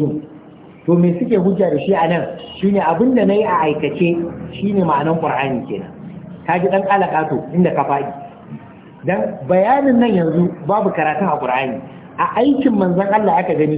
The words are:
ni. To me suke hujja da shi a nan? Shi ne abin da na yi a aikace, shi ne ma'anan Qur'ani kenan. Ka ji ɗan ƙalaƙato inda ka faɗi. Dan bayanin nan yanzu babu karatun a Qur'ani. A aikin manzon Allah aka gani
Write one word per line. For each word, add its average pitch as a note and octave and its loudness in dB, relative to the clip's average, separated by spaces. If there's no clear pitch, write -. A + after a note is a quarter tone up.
ni. C#3+ -2
To E3+ 4
me F3 4
suke A#3 0
hujja F3+ 2
da D3 0
shi F#3+ -2
a E3 2
nan? E3+ 0
Shi F#3+ 0
ne G3 2
abin F3 2
da G#3+ 4
na G3 2
yi G#3+ 2
a F3+ 0
aikace, D#3 0
shi G3+ -2
ne G3 2
ma'anan D#3 0
Qur'ani C3 -2
kenan. F#2+ -10
Ka F3 2
ji F3 0
ɗan F#3+ 2
ƙalaƙato D#3 0
inda F3 4
ka C#3+ 2
faɗi. C#3 -2
Dan F#3+ 0
bayanin A#3+ 4
nan A#3+ 4
yanzu E3+ 2
babu G3 0
karatun D#3 0
a D3+ 0
Qur'ani. B2+ -2
A D#3+ 2
aikin C4+ 4
manzon F#3 2
Allah G3+ 2
aka F3+ -2
gani D3+ 0